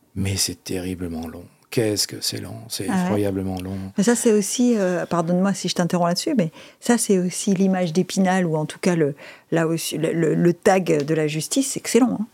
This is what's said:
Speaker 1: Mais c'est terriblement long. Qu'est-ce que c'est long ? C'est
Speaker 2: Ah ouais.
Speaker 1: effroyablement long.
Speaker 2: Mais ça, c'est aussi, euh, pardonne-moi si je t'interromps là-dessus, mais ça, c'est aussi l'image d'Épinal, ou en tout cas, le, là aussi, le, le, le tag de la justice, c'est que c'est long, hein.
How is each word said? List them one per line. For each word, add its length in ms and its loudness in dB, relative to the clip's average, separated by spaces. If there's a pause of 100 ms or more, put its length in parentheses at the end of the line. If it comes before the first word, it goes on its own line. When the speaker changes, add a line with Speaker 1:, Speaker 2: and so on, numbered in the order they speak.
(160)
Speaker 1:
Mais 220 -2
c'est 260 -4
terriblement 640 -6
long. 160 -14 (260)
Qu'est-ce 380 0
que 140 -14
c'est 180 -6
long ? 160 -12 (140)
C'est 200 -8
Speaker 2:
Ah 60 0
ouais. 80 2
Speaker 1:
effroyablement 560 0
long. 160 -8 (220)
Speaker 2:
Mais 60 2
ça, 120 2
c'est 160 2
aussi, 460 2
euh, 280 0
pardonne-moi 480 0
si 140 -6
je 80 -4
t'interromps 340 0
là-dessus, 280 -2
mais 140 2 (280)
ça, 180 2
c'est 220 2
aussi 340 0
l'image 380 2
d'Épinal, 540 2
ou 100 0
en 100 -2
tout 140 -10
cas, 160 2
le, 180 2 (380)
là 160 2
aussi, 300 -4
le, 160 -2
le, 220 2
le 180 4
tag 500 2
de 100 -2
la 140 2
justice, 440 -2
c'est 100 -8
que 80 -8
c'est 100 4
long, 220 2
hein. 120 -6